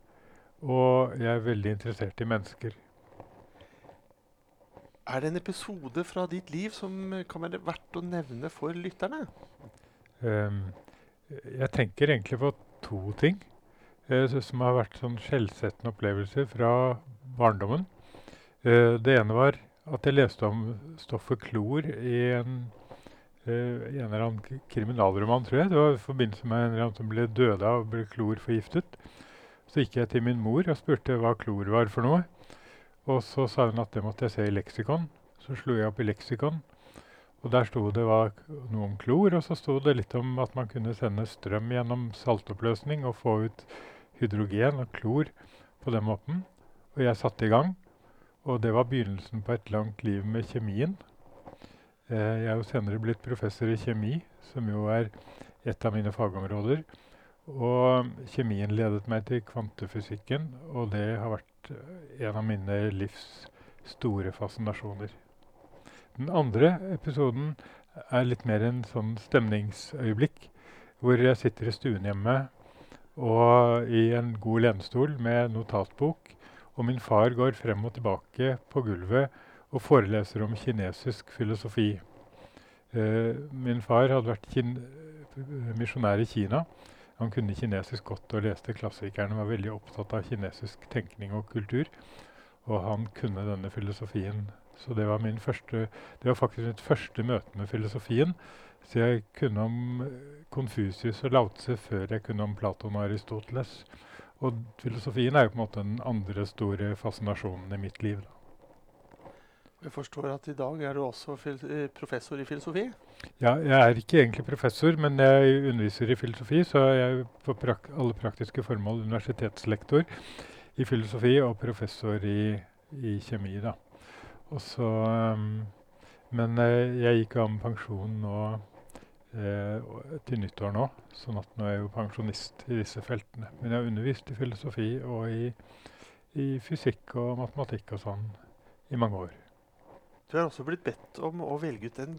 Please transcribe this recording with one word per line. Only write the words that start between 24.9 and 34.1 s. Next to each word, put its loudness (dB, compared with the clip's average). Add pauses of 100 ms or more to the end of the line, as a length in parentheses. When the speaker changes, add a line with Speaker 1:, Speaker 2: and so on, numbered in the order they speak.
Speaker 1:
tror 4
jeg. 2
Det 6
var 6
i -6
forbindelse -2
med 2
en 0
eller 0
annen -6
som -6
ble 2
døde 4
av, 2
ble -4
klor -2
forgiftet. -2 (680)
Så 0
gikk -2
jeg 0
til 2
min 0
mor 2
og 0
spurte 0
hva 4
klor -2
var 6
for 0
noe. 4 (840)
Og 2
så 0
sa 4
hun 0
at -8
det -2
måtte -2